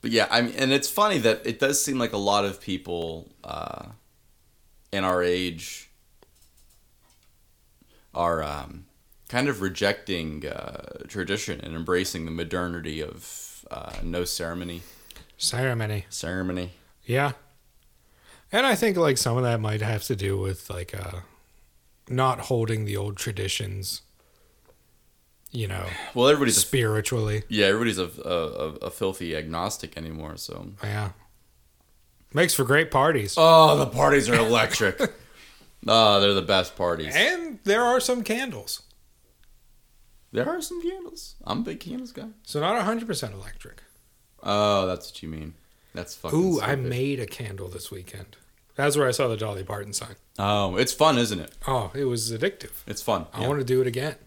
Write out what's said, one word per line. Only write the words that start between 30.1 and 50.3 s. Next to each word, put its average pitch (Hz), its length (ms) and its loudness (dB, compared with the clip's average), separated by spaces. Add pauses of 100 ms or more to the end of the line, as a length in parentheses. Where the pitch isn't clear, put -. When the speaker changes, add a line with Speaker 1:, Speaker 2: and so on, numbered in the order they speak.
Speaker 1:
so. - 320 -12 (140)
Speaker 2:
Yeah. 104 280 -4 (1200)
Makes 165 220 4
for 139 100 2
great 147 260 4
parties. 135 480 2
Speaker 1:
Oh, 160 400 10
the 139 80 2
parties 135 420 4
are 120 80 4
electric. 110 640 4
Speaker 2:
<laughs> - 100 2 (760)
Speaker 1:
Oh, 107 320 8
they're 101 140 6
the 98 80 2
best 92 360 0
parties. 82 380 -2
Speaker 2:
And 302 500 0
there 214 180 4
are 247 180 4
some 247 240 -2
candles. 220 600 -6 (1500)
Speaker 1:
There 117 160 0
are 339 140 -4
some 349 180 -8
candles. 349 540 -10 (100)
I'm - 140 -4
a 233 40 -2
big 165 180 -8
candles 247 300 -12
guy. - 180 -14 (140)
Speaker 2:
So - 160 -8
not 185 200 0
a 202 60 -2
hundred 226 220 -2
percent 131 280 -6
electric. - 480 -16 (600)
Speaker 1:
Oh, 101 440 4
that's 90 240 -4
what - 120 -16
you 80 60 -10
mean. 78 240 -10 (400)
That's - 220 -10
fucking 156 240 -2
Speaker 2:
Ooh, 175 240 2
I - 100 0
Speaker 1:
stupid. 131 140 -2
Speaker 2:
made 127 340 -2
a 110 60 -6
candle 98 420 -10
this 90 220 -12
weekend. 95 480 -16 (380)
That's 143 200 2
where 147 100 4
I 127 40 4
saw 127 180 2
the 113 80 0
Dolly 104 260 -6
Parton 101 300 -8
sign. - 240 -10 (220)